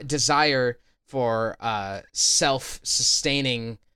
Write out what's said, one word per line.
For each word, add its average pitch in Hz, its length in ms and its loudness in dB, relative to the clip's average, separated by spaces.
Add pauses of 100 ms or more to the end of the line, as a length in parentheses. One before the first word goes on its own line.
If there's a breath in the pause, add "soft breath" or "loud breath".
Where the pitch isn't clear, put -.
desire 143 760 2 (260)
for, 113 540 -2
uh, 101 400 -4 (120)
self-sustaining, 135 1700 0 (180)